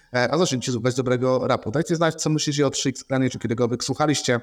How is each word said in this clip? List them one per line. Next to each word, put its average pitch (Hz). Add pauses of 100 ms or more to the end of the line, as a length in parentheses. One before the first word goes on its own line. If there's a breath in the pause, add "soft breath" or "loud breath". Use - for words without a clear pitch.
(140 soft breath)
e, 123
a 147
zacznijcie 135
słuchać 120
dobrego 127
rapu. 120
Dajcie 165
znać, 160
co 160
myślicie 147
o -
Trzy 135
X -
Clanie, 131
czy -
kiedykolwiek 117
słuchaliście 135